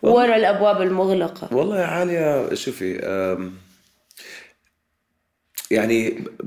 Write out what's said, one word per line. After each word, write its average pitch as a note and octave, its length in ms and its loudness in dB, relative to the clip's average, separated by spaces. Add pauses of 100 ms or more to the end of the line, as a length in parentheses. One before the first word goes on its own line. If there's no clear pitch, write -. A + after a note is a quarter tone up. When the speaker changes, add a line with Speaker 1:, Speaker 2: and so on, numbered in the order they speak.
Speaker 1:
والله. A3+ 160 6
Speaker 2:
ورا A#3+ 180 4
الأبواب G3+ 460 2
المغلقة. F#3 720 -2
Speaker 1:
والله F#3+ 240 0
يا F3+ 60 0
عالية، E3 680 0
شوفي، F#2+ 460 -6
آم، F#2 540 -4 (2250)
يعني A2+ 520 0 (240)